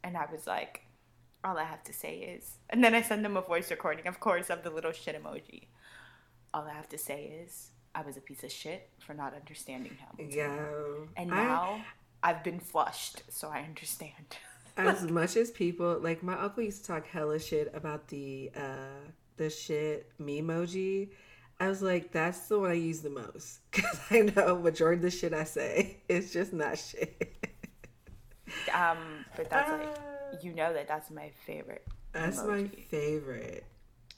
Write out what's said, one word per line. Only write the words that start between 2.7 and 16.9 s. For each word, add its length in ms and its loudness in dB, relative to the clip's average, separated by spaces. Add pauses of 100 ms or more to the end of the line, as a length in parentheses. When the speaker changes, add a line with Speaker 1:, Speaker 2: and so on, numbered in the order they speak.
Speaker 1:
then 120 10
I 60 8
send 240 2
them 120 2
a 40 4
voice 300 2
recording, 360 -2
of 120 -6
course, 300 2
of 140 0
the 60 -4
little 220 -2
shit 300 -6
emoji. 460 -12 (840)
"All 120 -4
I 80 -10
have 160 -12
to 80 -8
say 280 -6 (200)
is, 260 -16 (240)
I 60 -4
was 160 -10
a 40 -14
piece 220 -14
of 80 -8
shit 380 -10 (160)
for 80 -12
not 200 -6
understanding 680 -12
Hamilton. 380 -8
Speaker 2:
Yo, 760 -4
Speaker 1:
And 180 -4
Speaker 2:
I 100 0
Speaker 1:
now 420 0 (360)
I've 220 4
been 160 -2
flushed, 720 0
so 200 -8
I 120 -4
understand." 800 -10
<laughs> 380 -14
Speaker 2:
As 300 6
much 280 4
as 120 6
people, 500 2
like, 220 0
my 180 -2
uncle 220 -2
used 240 -4
to 60 -6